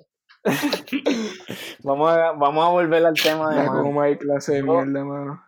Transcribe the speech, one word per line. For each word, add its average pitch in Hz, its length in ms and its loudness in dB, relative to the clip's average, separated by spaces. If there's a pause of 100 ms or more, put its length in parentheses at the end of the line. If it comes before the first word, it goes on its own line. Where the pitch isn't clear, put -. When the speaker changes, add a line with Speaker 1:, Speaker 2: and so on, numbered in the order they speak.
(440)
Speaker 1:
<laughs> - 1400 -4
Vamos 143 280 2
a, 165 200 2
vamos 151 340 2
a 175 40 4
volver 170 360 4
al 165 80 4
tema 156 380 0
de 151 60 0
Speaker 2:
La 147 120 2
Speaker 1:
Manny. 139 140 -2
Speaker 2:
coma 143 260 0
y 143 80 0
clase 143 360 -2
de 139 60 0
Speaker 1:
Yo, 139 60 -4
Speaker 2:
mierda, 139 400 0
mano. 143 420 -10